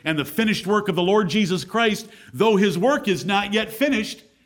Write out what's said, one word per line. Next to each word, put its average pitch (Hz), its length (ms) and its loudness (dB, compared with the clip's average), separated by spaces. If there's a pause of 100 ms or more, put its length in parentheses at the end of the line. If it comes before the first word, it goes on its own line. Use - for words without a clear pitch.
and 156 120 -2
the 143 60 -2
finished 220 420 -2
work 208 220 0
of 180 80 -2
the 175 80 0
Lord 202 240 2
Jesus 180 380 -2
Christ, 220 420 -2 (260)
though 214 220 4
his 190 220 2
work 262 320 2
is 180 160 -2
not 202 260 -2
yet 214 180 -2
finished 254 540 -2 (220)